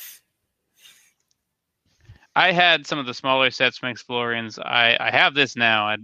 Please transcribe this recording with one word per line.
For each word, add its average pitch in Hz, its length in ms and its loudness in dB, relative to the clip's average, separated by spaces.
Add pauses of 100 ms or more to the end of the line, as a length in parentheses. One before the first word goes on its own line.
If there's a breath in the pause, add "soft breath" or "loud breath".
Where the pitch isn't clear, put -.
(2250 loud breath)
I 175 180 4
had 170 340 4
some 160 120 -4
of 131 60 -8
the 123 80 -8
smaller 131 380 0
sets 127 260 -2
from 127 160 -6
Explorians. 117 640 -6
I, 120 420 2
I 120 120 -4
have 151 220 2
this 135 220 0
now. 113 320 2
I, 107 160 -4